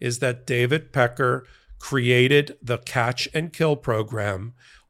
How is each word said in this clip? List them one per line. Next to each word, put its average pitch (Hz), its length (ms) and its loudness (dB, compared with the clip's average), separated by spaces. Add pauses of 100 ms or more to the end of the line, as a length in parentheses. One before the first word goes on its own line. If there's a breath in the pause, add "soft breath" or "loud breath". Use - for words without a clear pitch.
is 120 200 -4
that 123 260 -4
David 123 460 0
Pecker 127 520 0 (340 soft breath)
created 131 840 2
the 120 160 -4
catch 127 560 -2
and 160 180 -6
kill 156 240 0
program, 107 760 -4 (360 soft breath)